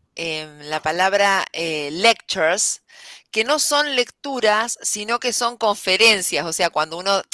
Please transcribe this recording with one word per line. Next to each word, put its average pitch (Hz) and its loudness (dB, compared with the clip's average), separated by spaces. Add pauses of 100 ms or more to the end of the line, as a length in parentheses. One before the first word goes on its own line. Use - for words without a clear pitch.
(160)
em, 156 -8
la 151 -6
palabra, 190 2
eh, 156 -4
lectures, 190 0 (480)
que 220 0
no 285 2
son 294 0
lecturas, 240 0
sino 220 -2
que - -4
son 240 -2
conferencias, 196 2
o 165 -6
sea, 170 0
cuando 156 -2
uno 190 0 (120)